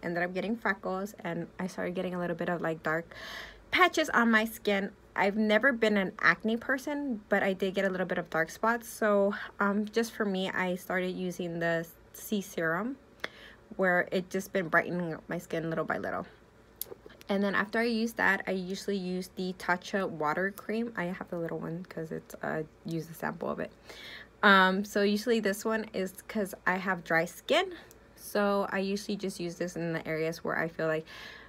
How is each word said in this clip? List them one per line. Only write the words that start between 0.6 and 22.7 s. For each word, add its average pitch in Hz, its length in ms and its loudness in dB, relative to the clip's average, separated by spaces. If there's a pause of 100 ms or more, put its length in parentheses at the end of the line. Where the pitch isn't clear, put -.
and 170 260 -4 (120)
I 185 80 -4
started 180 280 -4
getting 185 200 -4
a 180 40 -4
little 175 180 -2
bit 175 140 -2
of, 170 100 -2
like, 165 220 -2
dark 165 320 -2 (560)
patches 339 400 4
on 233 200 4
my 220 140 6
skin. 202 460 0 (260)
I've 196 220 2
never 220 340 6
been 220 240 4
an 185 240 2
acne 220 380 4
person, 269 720 -2
but 196 120 4
I 196 120 2
did 190 180 0
get 196 140 0
a - 20 2
little 185 180 -2
bit 180 120 -2
of 170 100 -6
dark 160 220 0
spots. 233 360 0
So, 202 460 4 (260)
um, 202 280 2
just 226 260 0
for 220 140 0
me, 190 240 0
I 180 240 0
started 180 380 -2
using 175 480 -4
the 165 260 2 (260)
C - 300 -4
serum 180 540 -2 (800)
where 180 360 6
it 185 160 0
just 190 240 -4
been 185 160 0
brightening 170 460 2
up - 120 -12
my 165 120 -4
skin 165 320 -4
little 160 160 -2
by - 100 0
little. 190 300 -4 (1000)
And 202 160 2
then 202 120 2
after 208 240 0
I 226 60 2
use 233 280 0
that, 190 340 2
I 190 40 -2
usually 190 480 -2
use 185 360 -4
the 185 200 -4
Tatcha 180 520 -2
water 160 440 0
cream. 226 440 -6
I 175 100 -4
have 180 260 -6
the 175 80 -6
little 165 200 -4
one 165 300 -8
'cause 160 240 -8
it's, 160 300 -10
uh, 156 220 -2 (200)